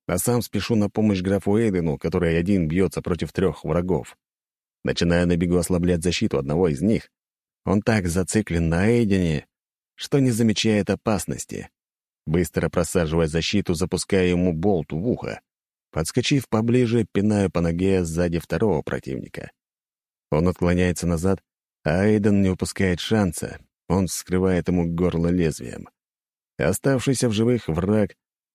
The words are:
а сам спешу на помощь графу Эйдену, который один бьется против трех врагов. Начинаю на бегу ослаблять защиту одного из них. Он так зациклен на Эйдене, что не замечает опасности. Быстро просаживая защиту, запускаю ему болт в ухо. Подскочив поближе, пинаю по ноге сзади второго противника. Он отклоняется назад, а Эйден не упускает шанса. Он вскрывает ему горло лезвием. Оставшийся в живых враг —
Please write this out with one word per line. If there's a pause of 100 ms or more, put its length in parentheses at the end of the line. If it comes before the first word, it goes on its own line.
а
сам
спешу
на
помощь
графу
Эйдену,
который
один
бьется
против
трех
врагов. (680)
Начинаю
на
бегу
ослаблять
защиту
одного
из
них. (540)
Он
так
зациклен
на
Эйдене, (480)
что
не
замечает
опасности. (560)
Быстро
просаживая
защиту,
запускаю
ему
болт
в
ухо. (500)
Подскочив
поближе,
пинаю
по
ноге
сзади
второго
противника. (800)
Он
отклоняется
назад, (420)
а
Эйден
не
упускает
шанса. (300)
Он
вскрывает
ему
горло
лезвием. (720)
Оставшийся
в
живых
враг — (380)